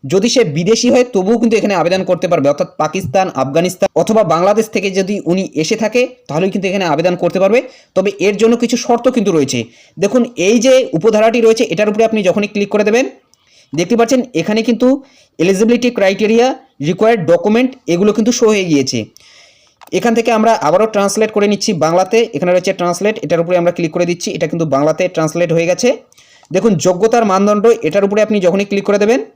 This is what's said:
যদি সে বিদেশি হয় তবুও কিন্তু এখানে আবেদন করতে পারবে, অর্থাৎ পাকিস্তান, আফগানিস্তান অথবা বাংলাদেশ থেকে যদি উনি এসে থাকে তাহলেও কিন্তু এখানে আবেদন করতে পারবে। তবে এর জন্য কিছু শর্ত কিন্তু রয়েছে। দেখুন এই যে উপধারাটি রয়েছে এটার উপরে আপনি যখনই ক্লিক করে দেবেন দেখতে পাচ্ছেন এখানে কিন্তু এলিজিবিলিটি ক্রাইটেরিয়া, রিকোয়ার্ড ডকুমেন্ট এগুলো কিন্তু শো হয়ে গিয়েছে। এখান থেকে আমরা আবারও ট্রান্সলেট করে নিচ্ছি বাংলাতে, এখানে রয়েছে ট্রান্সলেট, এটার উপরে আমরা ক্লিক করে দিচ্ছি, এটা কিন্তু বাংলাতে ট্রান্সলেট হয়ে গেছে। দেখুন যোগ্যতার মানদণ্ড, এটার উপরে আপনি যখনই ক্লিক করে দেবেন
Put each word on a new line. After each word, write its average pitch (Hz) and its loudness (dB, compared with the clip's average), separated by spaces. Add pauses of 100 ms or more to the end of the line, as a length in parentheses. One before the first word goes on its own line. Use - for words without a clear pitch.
যদি 185 0
সে 247 0 (160)
বিদেশি 220 0
হয় 247 2
তবুও 202 0
কিন্তু 233 2
এখানে 202 -2
আবেদন 175 0
করতে 180 -2
পারবে, 143 0
অর্থাৎ 147 -2
পাকিস্তান, 185 -2 (160)
আফগানিস্তান 170 -2
অথবা 214 2
বাংলাদেশ 185 0
থেকে 196 -4 (120)
যদি 190 -2 (100)
উনি 185 0 (120)
এসে 156 -2
থাকে 220 0 (240)
তাহলেও 170 -2
কিন্তু 196 -4
এখানে 190 -2
আবেদন 165 0
করতে 175 -2
পারবে। 202 2 (340)
তবে 190 0 (100)
এর 196 0
জন্য 226 4 (100)
কিছু 240 -2
শর্ত 240 -2 (100)
কিন্তু 202 0
রয়েছে। 135 0 (380)
দেখুন 202 0 (260)
এই 226 4
যে 254 4 (200)
উপধারাটি 220 2
রয়েছে 226 4 (100)
এটার 208 0
উপরে 214 0
আপনি 220 0
যখনই 202 0
ক্লিক 202 -2
করে 208 0
দেবেন 233 2 (680)
দেখতে 180 0
পাচ্ছেন 240 2 (200)
এখানে 208 -2
কিন্তু 247 2 (520)
এলিজিবিলিটি 220 2
ক্রাইটেরিয়া, 214 2 (400)
রিকোয়ার্ড 214 2 (120)
ডকুমেন্ট 214 2 (160)
এগুলো 180 2
কিন্তু 160 2
শো - 0
হয়ে 190 0
গিয়েছে। 131 0 (1000)
এখান 233 0
থেকে 233 0
আমরা 226 2 (160)
আবারও 190 2
ট্রান্সলেট 202 0
করে 208 0
নিচ্ছি 208 0 (120)
বাংলাতে, 185 0 (160)
এখানে 180 -2
রয়েছে 185 0
ট্রান্সলেট, 180 -2
এটার 165 -2
উপরে 175 -2
আমরা 175 0
ক্লিক 160 -4
করে 175 0
দিচ্ছি, 175 -6
এটা 160 -4
কিন্তু 160 -2
বাংলাতে 151 0 (120)
ট্রান্সলেট 160 -2
হয়ে 165 0
গেছে। 180 0 (640)
দেখুন 190 0 (140)
যোগ্যতার 220 2
মানদণ্ড, 202 0 (220)
এটার 196 0
উপরে 202 0
আপনি 214 0
যখনই 196 0
ক্লিক 196 -4
করে 202 2
দেবেন 233 2 (160)